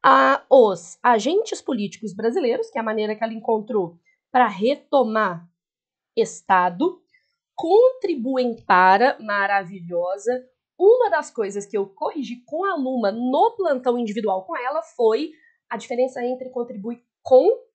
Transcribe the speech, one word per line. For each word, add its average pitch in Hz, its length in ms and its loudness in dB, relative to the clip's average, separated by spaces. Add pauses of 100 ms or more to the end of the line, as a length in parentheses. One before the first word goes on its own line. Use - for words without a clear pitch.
Ah, 269 460 4
os 214 540 4
agentes 247 580 0
políticos 208 520 -8
brasileiros, 233 560 -2
que - 80 -10
é 226 40 -4
a - 20 -6
maneira 214 320 -4
que 214 80 -6
ela 226 100 -6
encontrou 214 680 -4 (320)
pra 247 160 2
retomar 220 1000 -2 (680)
Estado, 190 840 -2 (540)
contribuem 320 1000 2 (100)
para, 190 540 4
maravilhosa, 196 1300 -4 (320)
uma 440 320 4
das 320 200 -2
coisas 202 360 -6
que - 120 -6
eu 196 100 -2
corrigi 254 580 -8
com 330 200 -6
a 392 60 -2
aluna 254 400 -2
no 269 440 0
plantão 254 420 -2
individual 208 480 -4
com 330 120 -8
ela 269 240 -6
foi 233 500 0 (380)
a 214 80 -6
diferença 247 480 -4
entre 254 240 -8
contribui 240 520 -10 (200)
com 285 420 4 (120)